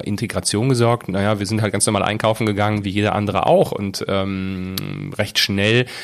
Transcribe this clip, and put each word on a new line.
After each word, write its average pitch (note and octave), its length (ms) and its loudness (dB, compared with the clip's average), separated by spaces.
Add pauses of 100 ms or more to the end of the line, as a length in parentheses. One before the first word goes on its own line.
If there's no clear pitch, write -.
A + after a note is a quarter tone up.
Integration G#2 640 -2
gesorgt? A#2 400 2
Naja, G2+ 300 0
wir G2+ 80 -2
sind G#2+ 160 0
halt G2+ 100 0
ganz G2+ 140 0
normal G2+ 160 2
einkaufen A2 420 0
gegangen, G#2 400 0
wie G2+ 60 -2
jeder G2+ 240 2
andere G2 320 0
auch F3+ 260 4
und, G2 360 -4
ähm, F#2+ 1080 -4
recht G2+ 220 -2
schnell, G#2+ 480 2 (180)